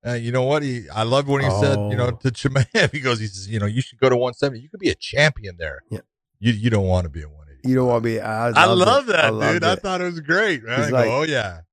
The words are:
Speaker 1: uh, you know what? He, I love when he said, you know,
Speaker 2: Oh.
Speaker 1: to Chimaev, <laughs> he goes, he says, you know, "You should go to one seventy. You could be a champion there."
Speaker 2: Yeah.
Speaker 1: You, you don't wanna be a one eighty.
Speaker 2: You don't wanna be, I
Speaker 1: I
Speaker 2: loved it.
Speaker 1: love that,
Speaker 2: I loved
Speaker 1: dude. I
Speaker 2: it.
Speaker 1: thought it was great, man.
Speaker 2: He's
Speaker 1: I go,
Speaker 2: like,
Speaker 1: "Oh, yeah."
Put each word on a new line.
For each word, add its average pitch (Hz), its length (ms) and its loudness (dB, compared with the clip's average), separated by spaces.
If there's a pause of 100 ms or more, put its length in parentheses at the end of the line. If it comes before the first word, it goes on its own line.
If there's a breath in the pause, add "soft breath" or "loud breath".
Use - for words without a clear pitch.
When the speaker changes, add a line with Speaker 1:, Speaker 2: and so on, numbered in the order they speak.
Speaker 1:
uh, 120 80 -4
you 117 200 -6
know 127 100 2
what? 147 200 0
He, 120 260 -6
I 107 140 -2
love 135 260 2
when 139 140 2
he 98 60 2
said, 131 300 2 (120)
you 104 40 -2
know, 120 120 0
Speaker 2:
Oh. 123 40 0
Speaker 1:
to 123 200 -2
Chimaev, 135 600 0
<laughs> - 0 -
he 151 80 -8
goes, 127 220 0
he 110 60 -4
says, 98 200 -12
you 110 100 -4
know, 104 100 0
"You 113 140 -2
should - 180 -10
go 131 100 4
to 123 80 4
one 123 160 -2
seventy. 131 260 -4
You 131 100 -20
could 190 120 -18
be 175 80 0
a - 60 -2
champion 120 600 -2
there." 76 220 -10 (100)
Speaker 2:
Yeah. 107 100 -8 (400)
Speaker 1:
You, 113 120 2
you 113 180 -2
don't 104 180 2
wanna 90 200 0
be 76 140 -12
a 76 80 -16
one - 200 -20
eighty. - 200 -8
Speaker 2:
You 131 60 2
don't 127 120 2
wanna 120 140 0
be, 113 180 -2
I 110 300 -4
Speaker 1:
I 147 160 6
Speaker 2:
loved 185 160 4
it. 185 40 6
Speaker 1:
love 262 220 4
that, 170 180 2
Speaker 2:
I 127 40 4
loved 110 240 0
Speaker 1:
dude. 165 100 -2
I 170 100 2
Speaker 2:
it. 185 80 -4
Speaker 1:
thought 185 200 -4
it 180 40 -4
was 175 140 -6
great, 165 460 0
man. 120 140 -4
Speaker 2:
He's 147 80 0
Speaker 1:
I - 40 -2
go, 127 60 0
Speaker 2:
like, 120 120 4
Speaker 1:
"Oh, 131 140 0
yeah." 107 380 -4 (120)